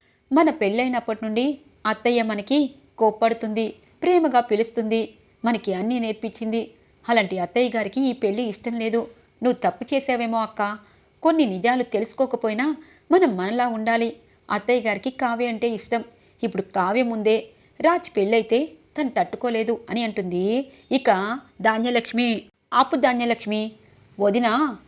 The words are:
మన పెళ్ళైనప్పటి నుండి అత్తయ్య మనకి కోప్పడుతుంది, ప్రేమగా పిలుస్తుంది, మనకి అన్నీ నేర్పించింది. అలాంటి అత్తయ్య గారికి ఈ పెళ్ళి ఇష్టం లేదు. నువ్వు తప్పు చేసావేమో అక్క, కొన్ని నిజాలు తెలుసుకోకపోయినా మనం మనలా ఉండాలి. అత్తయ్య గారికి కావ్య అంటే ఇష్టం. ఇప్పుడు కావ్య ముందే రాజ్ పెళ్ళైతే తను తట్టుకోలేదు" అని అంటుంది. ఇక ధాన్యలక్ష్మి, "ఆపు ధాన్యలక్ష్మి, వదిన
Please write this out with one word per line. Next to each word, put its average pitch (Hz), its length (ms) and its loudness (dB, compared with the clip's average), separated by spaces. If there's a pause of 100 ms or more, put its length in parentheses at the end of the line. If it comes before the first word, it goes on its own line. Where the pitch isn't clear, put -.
(340)
మన 311 160 6
పెళ్ళైనప్పటి 233 720 0
నుండి 240 340 0 (280)
అత్తయ్య 233 380 0
మనకి 220 480 0 (260)
కోప్పడుతుంది, 220 800 0 (280)
ప్రేమగా 320 360 4
పిలుస్తుంది, 226 720 0 (320)
మనకి 220 280 -2
అన్నీ 220 260 -2
నేర్పించింది. 220 720 -6 (380)
అలాంటి 190 300 2
అత్తయ్య 240 360 0
గారికి 214 260 -2
ఈ 254 120 2
పెళ్ళి 220 300 -2
ఇష్టం 233 360 -6
లేదు. 226 280 -2 (360)
నువ్వు 247 260 2
తప్పు 254 260 -6
చేసావేమో 240 440 -2
అక్క, 214 380 -4 (460)
కొన్ని 320 220 4
నిజాలు 233 380 0
తెలుసుకోకపోయినా 240 920 -2 (360)
మనం 320 260 4
మనలా 233 300 -2
ఉండాలి. 226 480 0 (360)
అత్తయ్య 240 300 2
గారికి 208 280 -2
కావ్య 240 380 -2
అంటే 233 220 -2
ఇష్టం. 226 340 -4 (400)
ఇప్పుడు 185 180 -2
కావ్య 196 420 0
ముందే 220 440 0 (340)
రాజ్ 349 360 0
పెళ్ళైతే 226 480 2
తను - 440 -8
తట్టుకోలేదు" 226 720 -2 (100)
అని 233 140 -4
అంటుంది. 208 640 -2 (240)
ఇక 226 480 2 (220)
ధాన్యలక్ష్మి, 233 800 0 (320)
"ఆపు 269 220 2
ధాన్యలక్ష్మి, 233 760 0 (480)
వదిన 233 560 2 (120)